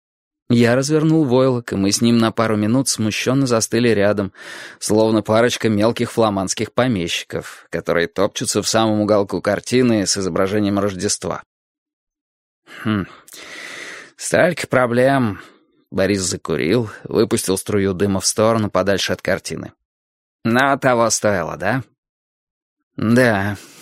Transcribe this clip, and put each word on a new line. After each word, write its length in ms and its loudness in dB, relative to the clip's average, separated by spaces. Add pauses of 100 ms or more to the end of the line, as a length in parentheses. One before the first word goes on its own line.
(500)
Я 260 4
развернул 480 2
войлок, 480 2
и 40 -2
мы 140 2
с 120 -2
ним 160 4
на 120 2
пару 260 0
минут 320 0
смущенно 580 0
застыли 420 0
рядом, 440 2 (460)
словно 440 2
парочка 480 2
мелких 420 0
фламандских 600 -2
помещиков, 960 -4
которые 380 -2
топчутся 520 -4
в 80 -4
самом 320 2
уголку 400 0
картины 640 0
с 120 -2
изображением 600 0
Рождества. 640 -4 (1400)
"Хм, 220 -2 (1120)
столько 500 0
проблем". 760 2 (500)
Борис 320 0
закурил, 680 -2 (140)
выпустил 520 0
струю 380 -2
дыма 260 -2
в 60 -4
сторону, 420 2
подальше 440 0
от 100 -8
картины. 500 -6 (720)
"Но 320 2
того 320 2
стоило, 480 -2
да?" 280 -4 (1120)
"Да", — 600 2 (260)